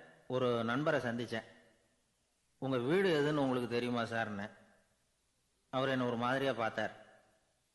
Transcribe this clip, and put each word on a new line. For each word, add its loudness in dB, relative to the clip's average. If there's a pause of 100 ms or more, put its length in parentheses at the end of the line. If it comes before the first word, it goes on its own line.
(260)
ஒரு 0
நண்பரை 2
சந்திச்சேன். -4 (1120)
உங்க -2
வீடு 2 (120)
எதுன்னு 2
உங்களுக்கு 0
தெரியுமா 0
சார்ன்னு? -4 (1160)
அவர் -2
என்னை 0
ஒரு 0
மாதிரியா 0
பார்த்தார். -2 (800)